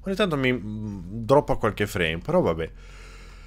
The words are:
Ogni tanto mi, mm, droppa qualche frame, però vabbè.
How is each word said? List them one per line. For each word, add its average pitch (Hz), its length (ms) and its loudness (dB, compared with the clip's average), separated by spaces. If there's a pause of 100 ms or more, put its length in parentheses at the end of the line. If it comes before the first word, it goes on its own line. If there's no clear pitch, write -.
Ogni 190 160 -4
tanto 185 200 2
mi, 131 160 2
mm, 107 720 -6
droppa 139 300 6
qualche 104 320 0
frame, 82 320 0
però 269 220 2
vabbè. 82 320 0 (760)